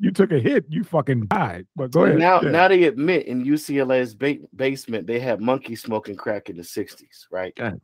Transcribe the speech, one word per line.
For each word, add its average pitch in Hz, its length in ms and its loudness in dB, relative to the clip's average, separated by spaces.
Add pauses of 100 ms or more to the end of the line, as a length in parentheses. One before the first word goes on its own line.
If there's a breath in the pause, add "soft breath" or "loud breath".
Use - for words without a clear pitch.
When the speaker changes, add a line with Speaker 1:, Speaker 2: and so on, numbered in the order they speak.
Speaker 1:
you 190 100 2
took 190 220 2
a 143 80 4
hit, 196 280 2
you 156 140 -4
fucking 135 440 -2
died. 92 500 -4
But 127 160 -6
go 160 120 4
ahead. 160 140 4
Speaker 2:
Now, 175 240 4
Speaker 1:
Yeah. - 80 0
Speaker 2:
now 175 180 6
they 185 160 6
admit 147 420 2
in 123 180 -4
U 143 120 2
C 147 220 -4
L 131 140 2
A's 127 200 0
ba-, 131 280 -2 (160)
basement, 127 500 -4
they 117 140 -2
had 120 200 -2
monkeys 120 420 -2
smoking 107 340 -6
crack 104 340 -8
in 87 60 -12
the 85 80 -14
sixties, - 680 -12
right? 92 240 -8
Speaker 3:
God 113 300 -8